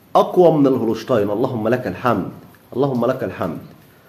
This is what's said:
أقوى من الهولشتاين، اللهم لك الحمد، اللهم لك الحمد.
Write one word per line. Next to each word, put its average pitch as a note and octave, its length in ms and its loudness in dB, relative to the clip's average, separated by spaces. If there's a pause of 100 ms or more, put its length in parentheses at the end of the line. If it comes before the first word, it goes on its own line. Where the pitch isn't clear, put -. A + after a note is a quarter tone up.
(160)
أقوى F3 360 4
من C#3+ 140 4
الهولشتاين، A2+ 640 0
اللهم A2+ 380 -2
لك A#2+ 180 -2
الحمد، G2 420 -2 (480)
اللهم B2+ 300 0
لك C3 180 -2
الحمد. F#2 340 -6 (500)